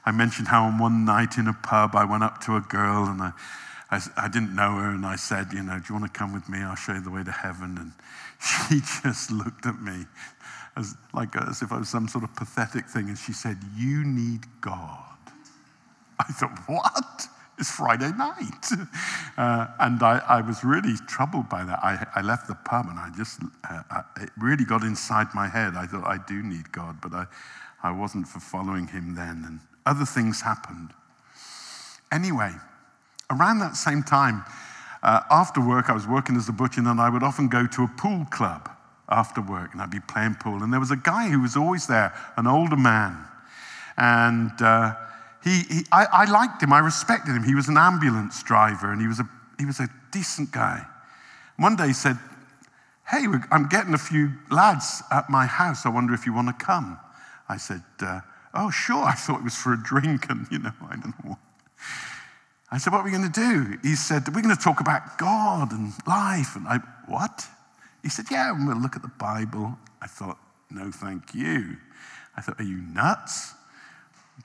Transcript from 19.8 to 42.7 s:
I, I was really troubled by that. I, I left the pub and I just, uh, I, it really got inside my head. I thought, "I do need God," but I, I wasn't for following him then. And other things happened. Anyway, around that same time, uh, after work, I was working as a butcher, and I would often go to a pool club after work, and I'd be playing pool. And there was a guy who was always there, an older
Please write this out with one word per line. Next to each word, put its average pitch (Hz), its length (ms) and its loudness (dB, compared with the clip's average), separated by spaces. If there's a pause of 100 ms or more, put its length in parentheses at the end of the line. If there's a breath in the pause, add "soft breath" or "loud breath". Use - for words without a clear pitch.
I, 120 240 6
I 120 140 6
was 110 240 -4
really 147 300 4 (120)
troubled 139 400 -2
by 92 160 -4
that. 90 180 -4
I, 98 320 0
I 101 80 -2
left 110 280 -2
the 98 60 -6 (100)
pub 117 240 -2
and 85 100 -12
I 85 160 -10
just, 110 260 -8 (280)
uh, 82 200 -10
I, - 120 -6 (180)
it - 180 -10
really 127 280 2
got 110 180 0
inside 107 500 0
my 101 140 -4
head. 98 300 -2
I 90 80 -6
thought, 90 200 -8
"I 92 120 -2 (100)
do 101 160 -8
need 85 300 -10
God," 85 280 -12
but 87 120 -12
I, 90 120 -6 (560 loud breath)
I 87 100 -2
wasn't 98 360 -6
for 87 140 -16
following 92 460 -6
him 87 280 -8
then. 82 320 -10
And 80 140 -14 (240)
other 139 180 2
things 113 380 -2
happened. 85 480 -6 (1200 loud breath)
Anyway, 147 400 0 (800)
around 180 280 4
that 185 180 -4
same 147 260 0
time, 127 400 4 (580 loud breath)
uh, 110 200 6 (100)
after 151 340 6
work, 123 240 4
I 127 40 4
was 104 120 -2
working 131 300 2
as 117 140 0
a - 20 0
butcher, 123 300 0
and 120 180 4
I 117 80 6
would 120 160 2
often 139 240 2
go 123 180 4
to 123 180 0
a 123 40 2 (100)
pool 190 320 -2
club 87 400 -4 (380)
after 113 320 2
work, 95 320 -6
and - 100 -10
I'd 98 80 -8
be 98 120 -6
playing 107 400 -2
pool. 101 220 -4
And 117 100 0
there 131 80 2
was 131 100 -2
a 139 60 0
guy 190 320 0
who 143 120 4
was 123 140 0
always 165 320 0
there, 110 260 2 (220 loud breath)
an 117 100 0
older 156 300 4